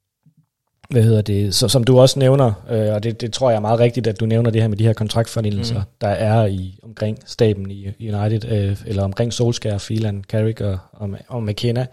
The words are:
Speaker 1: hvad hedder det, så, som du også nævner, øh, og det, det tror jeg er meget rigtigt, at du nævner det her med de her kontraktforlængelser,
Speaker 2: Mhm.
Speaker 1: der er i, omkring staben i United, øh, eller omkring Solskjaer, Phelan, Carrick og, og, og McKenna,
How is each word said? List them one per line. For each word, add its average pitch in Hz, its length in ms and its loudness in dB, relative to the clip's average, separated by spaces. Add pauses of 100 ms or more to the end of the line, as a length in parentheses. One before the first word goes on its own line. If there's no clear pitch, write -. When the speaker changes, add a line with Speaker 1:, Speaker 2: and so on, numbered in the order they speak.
(920)
Speaker 1:
hvad 120 120 4
hedder 110 200 4
det, 101 320 0
så, 120 140 2
som 120 160 2
du 127 160 6
også 131 180 6
nævner, 131 340 4 (180)
øh, 107 240 0
og 104 80 -2
det, 113 180 -4
det 117 120 -6
tror 131 180 2
jeg 113 60 4
er 107 40 0
meget 113 200 0
rigtigt, 120 260 2
at 107 140 -2
du 113 60 0
nævner 113 240 2
det 113 100 2
her 113 80 2
med 104 80 -2
de 107 80 0
her 113 80 4
kontraktforlængelser, 113 840 -2
Speaker 2:
Mhm. 98 60 -2 (160)
Speaker 1:
der 104 80 -2
er 107 380 2
i, 95 360 -6
omkring 110 440 -6
staben 98 440 0
i 98 160 -14 (260)
United, 107 400 -2
øh, 101 240 0 (100)
eller 98 160 -2
omkring 107 300 -2
Solskjaer, 113 460 -2
Phelan, 104 500 -4
Carrick 110 320 -2
og, 98 180 -4 (140)
og, 101 180 -10 (180)
og 120 140 -8
McKenna, 117 500 -2